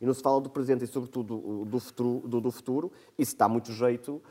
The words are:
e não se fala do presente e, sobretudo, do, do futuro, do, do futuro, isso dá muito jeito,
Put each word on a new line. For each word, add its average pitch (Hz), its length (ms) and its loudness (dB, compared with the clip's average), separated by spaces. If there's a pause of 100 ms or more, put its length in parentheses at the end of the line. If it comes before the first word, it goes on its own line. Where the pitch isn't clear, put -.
e 120 60 -2
não 131 80 4
se 127 80 -6
fala 135 180 4
do 135 80 -8
presente 127 360 2
e, - 20 -6
sobretudo, 123 500 -4
do, 104 280 -6
do 113 160 -2
futuro, 123 480 -2
do, 120 120 0
do 120 120 0
futuro, 147 400 -4 (260)
isso - 180 0
dá 104 120 6
muito 113 240 0
jeito, 123 580 0